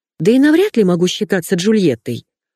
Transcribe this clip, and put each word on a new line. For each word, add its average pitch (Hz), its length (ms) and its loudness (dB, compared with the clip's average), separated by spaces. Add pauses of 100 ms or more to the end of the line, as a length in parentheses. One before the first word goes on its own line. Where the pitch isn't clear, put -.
(180)
Да 170 120 0
и 254 80 4
навряд 311 380 2
ли 220 80 2
могу 180 240 0
считаться 190 480 -4
Джульеттой. 170 680 -2 (320)